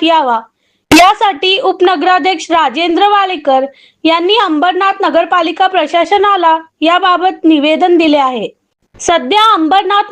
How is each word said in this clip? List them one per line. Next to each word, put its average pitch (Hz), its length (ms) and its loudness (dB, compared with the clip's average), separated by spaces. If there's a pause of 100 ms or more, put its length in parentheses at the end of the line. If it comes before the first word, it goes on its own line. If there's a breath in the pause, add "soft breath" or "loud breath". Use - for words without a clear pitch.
यावा, 302 380 0 (540)
यासाठी 381 680 2
उपनगराध्यक्ष 370 920 0
राजेंद्र 330 520 0
वालेकर 370 640 0 (380 soft breath)
यांनी 339 300 0 (120)
अंबरनाथ 359 560 0
नगरपालिका 339 680 0
प्रशासनाला 349 920 0 (220)
याबाबत 359 640 0
निवेदन 320 520 2
दिले 311 200 2
आहे. 254 320 -4 (500)
सध्या 392 540 0
अंबरनाथ 381 580 0